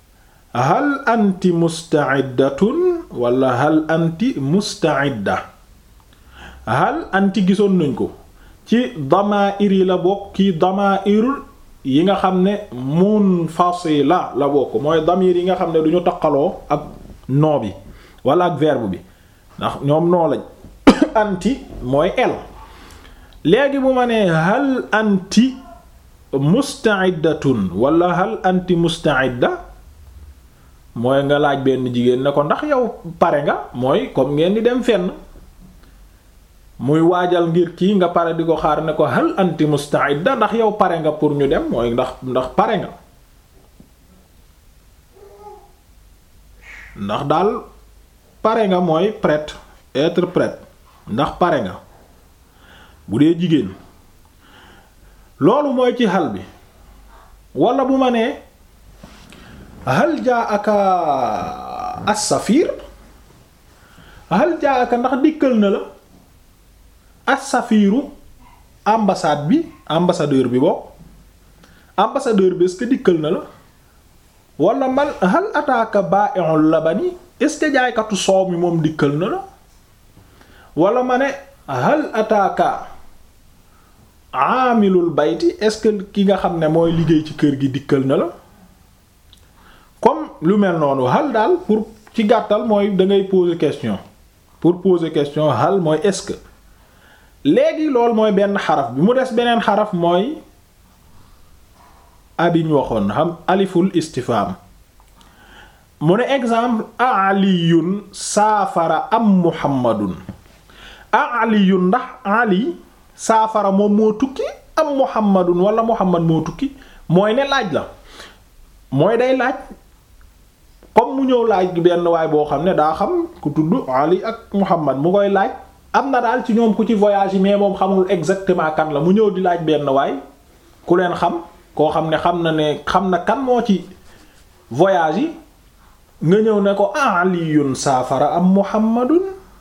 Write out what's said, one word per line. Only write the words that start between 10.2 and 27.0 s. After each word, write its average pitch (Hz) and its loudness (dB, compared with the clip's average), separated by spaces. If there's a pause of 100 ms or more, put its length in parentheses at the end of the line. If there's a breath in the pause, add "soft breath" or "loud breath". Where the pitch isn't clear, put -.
ci 196 0
damaa'ir 196 0 (600)
yi 139 2
nga 190 2
xam 185 0
ne 196 2 (160)
munfasila 165 0
la 139 0
bokk, 139 0
mooy 156 0
damir 180 2
yi 175 -2
nga 185 0
xam 175 -4
ne 160 2
duñu 160 2
taqaloo 160 -2
ak 147 -2 (480)
noo 147 2
bi 107 -6 (540 loud breath)
wala 160 2
ak 160 -2
verbe 127 0
bi, 87 -6 (600 soft breath)
ndax 113 -6 (100)
ñoom 160 2
noo 175 2
lañ. 120 -2 (460)
<coughs> - 4
Anti 208 -2 (240)
mooy 139 0
elle. 196 0 (1120 loud breath)
Léegi 269 2
bu 262 2
ma 247 2
nee 220 2
hal 220 0
anti 214 2 (800)
musta'iddatun 156 0